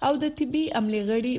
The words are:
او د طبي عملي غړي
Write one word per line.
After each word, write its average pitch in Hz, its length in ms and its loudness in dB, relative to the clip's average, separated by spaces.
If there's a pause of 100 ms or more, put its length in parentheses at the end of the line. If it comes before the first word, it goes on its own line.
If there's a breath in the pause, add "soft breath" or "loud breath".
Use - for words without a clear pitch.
او - 80 6
د 294 220 0
طبي 302 240 0 (180)
عملي 214 220 0
غړي 226 360 0